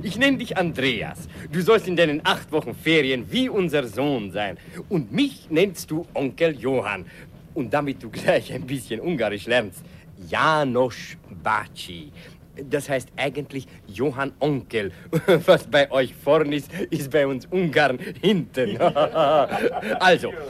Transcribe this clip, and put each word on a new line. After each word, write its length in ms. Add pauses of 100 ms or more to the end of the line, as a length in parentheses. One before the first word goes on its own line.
Ich 160
nenn 180
dich 200
Andreas. 720 (240)
Du 80
sollst 260
in 80
deinen 300
acht 260
Wochen 240
Ferien 560
wie 180
unser 380
Sohn 460
sein. 260 (300)
Und 240
mich 360
nennst 440
du 200
Onkel 440
Johann. 500 (480)
Und 180
damit 300
du 80
gleich 420
ein 140
bisschen 320
Ungarisch 480
lernst, 380 (440)
János 880 (280)
Bácsi. 680 (580)
Das 200
heißt 280
eigentlich 520 (180)
Johann 540
Onkel, 500 (260)
<laughs> 300
was 220
bei 240
euch 240
vorn 360
ist, 200 (180)
ist 220
bei 160
uns 180
Ungarn 520 (220)
hinten. 560
<laughs> 1200
Also, 320 (180)